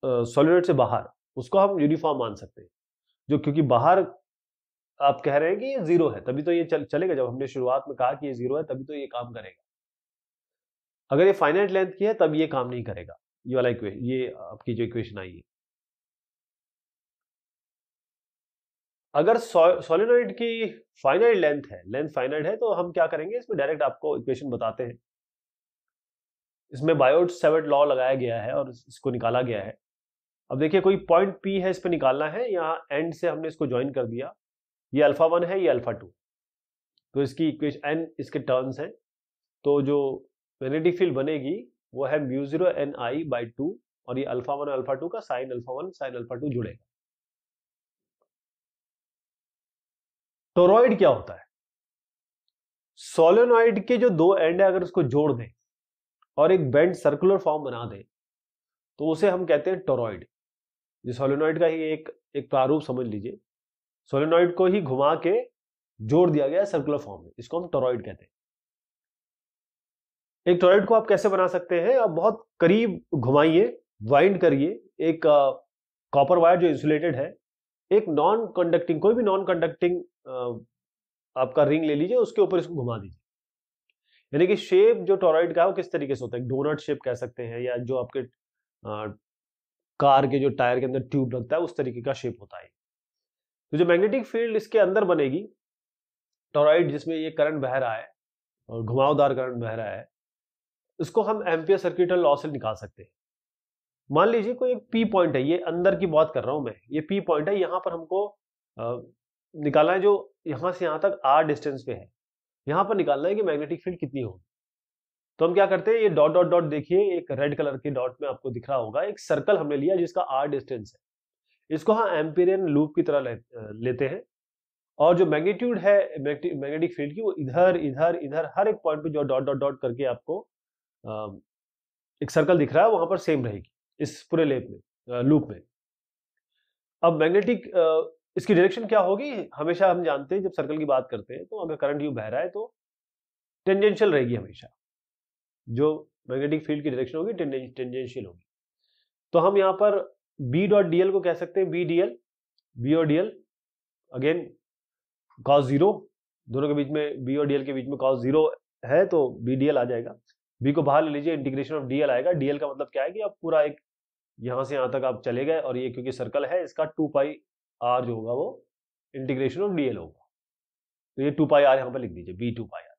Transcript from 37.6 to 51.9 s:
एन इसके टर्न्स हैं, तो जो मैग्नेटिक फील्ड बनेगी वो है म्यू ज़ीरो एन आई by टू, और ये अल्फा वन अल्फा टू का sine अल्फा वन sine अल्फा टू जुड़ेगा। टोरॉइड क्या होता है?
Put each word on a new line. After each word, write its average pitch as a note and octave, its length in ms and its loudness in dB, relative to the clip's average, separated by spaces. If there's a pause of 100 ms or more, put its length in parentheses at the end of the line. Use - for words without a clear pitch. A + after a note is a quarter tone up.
एन D#3+ 300 -4
इसके - 200 -8
टर्न्स C3 420 -2
हैं, F3 100 -10 (760)
तो C#3+ 180 4
जो C#3 460 -2 (320)
मैग्नेटिक D#3+ 380 -2
फील्ड F3 160 2
बनेगी C#3+ 420 -4 (380)
वो C3 100 -4
है C#3+ 140 0
म्यू C#3 280 -4
ज़ीरो D#3+ 200 -2
एन C#3+ 320 -2
आई C3 260 -6
by B2 180 -4 (140)
टू, F3 220 -6 (300)
और B2+ 100 -6
ये C#3 60 -4
अल्फा B2+ 300 -6
वन C#3+ 180 -6
अल्फा C3 220 -4
टू E3 140 -8
का A3 100 -8
sine C3 340 -8
अल्फा B2 200 -10
वन D#3+ 180 -10
sine C3 260 -12
अल्फा A#2+ 180 -12
टू C#3+ 140 -8
जुड़ेगा। A#2 360 -8 (3750)
टोरॉइड G#3 420 6
क्या F3 100 6
होता A2 260 0
है? - 100 -20 (1500)